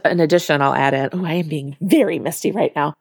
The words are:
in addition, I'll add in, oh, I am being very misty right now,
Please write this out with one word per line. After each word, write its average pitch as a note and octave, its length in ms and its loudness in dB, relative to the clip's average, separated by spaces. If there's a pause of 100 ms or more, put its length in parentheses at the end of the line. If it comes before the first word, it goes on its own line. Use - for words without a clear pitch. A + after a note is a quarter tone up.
in F3 160 2
addition, E3 400 2
I'll C#3 140 2
add C3+ 180 2
in, C3+ 200 -2
oh, F3+ 120 -4
I E3 100 -4
am E3+ 140 -4
being C#3+ 320 -8
very G#3 380 2
misty - 320 -4
right F#3 260 -2
now, D3+ 240 -2